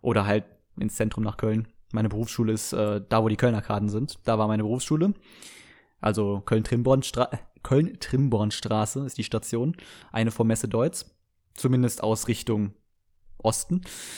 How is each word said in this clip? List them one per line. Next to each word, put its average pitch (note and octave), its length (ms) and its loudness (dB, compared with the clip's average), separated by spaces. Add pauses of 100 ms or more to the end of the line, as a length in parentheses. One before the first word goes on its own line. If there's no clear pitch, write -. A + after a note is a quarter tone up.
oder G#2 260 2
halt G#2 180 2 (340)
ins G#2+ 180 -2
Zentrum G#2+ 280 0
nach G#2 120 -4
Köln. A2 320 0 (240)
Meine G#2+ 160 2
Berufsschule A2 440 0
ist, - 200 -4
äh, G#2 360 0
da, A2 140 4
wo A2 60 2
die G#2+ 80 2
Kölner A#2 260 2
Karten G#2 260 -2
sind. A2 360 -4
Da A2+ 140 2
war G#2+ 100 2
meine G#2+ 140 2
Berufsschule. D3+ 520 0 (880)
Also G2+ 440 0
Köln-Trimbornstra-, A#2+ 920 2 (240)
Köln-Trimbornstraße A2+ 1400 0
ist - 120 -8
die - 60 -4
Station. A#2 520 -2 (340)
Eine A2+ 200 0
vor A#2 140 0
Messe A2+ 240 0
Deutz. A#2 460 -2 (400)
Zumindest B2 480 0
aus A2 260 0
Richtung G#2+ 440 -2 (640)
Osten. F3 440 0 (360)